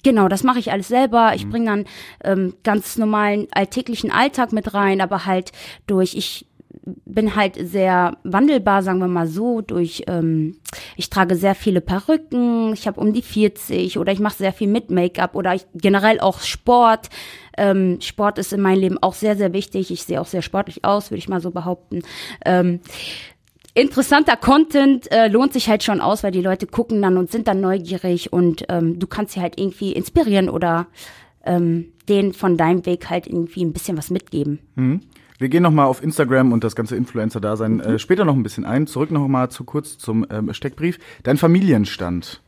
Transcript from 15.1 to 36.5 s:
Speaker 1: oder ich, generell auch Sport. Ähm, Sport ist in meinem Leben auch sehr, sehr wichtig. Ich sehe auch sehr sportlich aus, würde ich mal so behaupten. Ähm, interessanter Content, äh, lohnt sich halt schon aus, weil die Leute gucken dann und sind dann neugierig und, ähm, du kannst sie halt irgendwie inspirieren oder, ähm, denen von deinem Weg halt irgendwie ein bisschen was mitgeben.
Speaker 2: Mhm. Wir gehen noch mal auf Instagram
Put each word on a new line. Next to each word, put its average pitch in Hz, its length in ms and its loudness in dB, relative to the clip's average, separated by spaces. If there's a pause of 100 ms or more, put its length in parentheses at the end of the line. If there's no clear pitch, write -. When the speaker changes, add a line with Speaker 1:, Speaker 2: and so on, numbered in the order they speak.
Speaker 1:
oder 185 180 0
ich, 185 100 -6 (100)
generell 202 440 4
auch - 220 0
Sport. 233 680 2 (480)
Ähm, 190 440 2
Sport 208 380 -2
ist 202 140 -6
in 196 100 0
meinem 190 180 4
Leben 185 200 0
auch 190 140 0
sehr, 214 220 0
sehr 196 160 0
wichtig. 190 400 -4
Ich 175 100 -8
sehe 160 180 -4
auch 165 60 -6
sehr 175 160 -4
sportlich - 420 -6
aus, 202 280 0
würde 202 60 -6
ich 170 100 -10
mal 185 140 -2
so 175 100 -6
behaupten. 175 500 -6 (420)
Ähm, 180 360 2 (960)
interessanter 285 640 4
Content, 277 760 4
äh, 226 160 6
lohnt 233 240 2
sich 226 160 -2
halt 214 140 2
schon 202 180 -2
aus, 208 240 0
weil 196 80 -2
die 180 100 -2
Leute 185 240 -2
gucken 233 340 -2
dann 185 160 4
und 180 140 0
sind 226 180 -2
dann 190 120 0
neugierig 180 720 -2
und, 175 360 2
ähm, 170 300 0
du 185 80 -2
kannst - 280 -6
sie 185 60 -6
halt 175 180 -6
irgendwie 196 340 -4
inspirieren 196 560 2
oder, 170 380 -2 (580)
ähm, 170 420 0 (220)
denen 196 240 2
von 180 240 0
deinem 170 300 2
Weg 180 220 -4
halt 175 180 -4
irgendwie 170 380 -4
ein 160 80 -2
bisschen 180 240 -6
was 151 140 -10
mitgeben. 151 480 -4 (160)
Speaker 2:
Mhm. 131 260 0 (380)
Wir 131 100 -2
gehen 170 160 4
noch 165 80 6
mal 147 140 6
auf 131 180 0
Instagram 131 480 2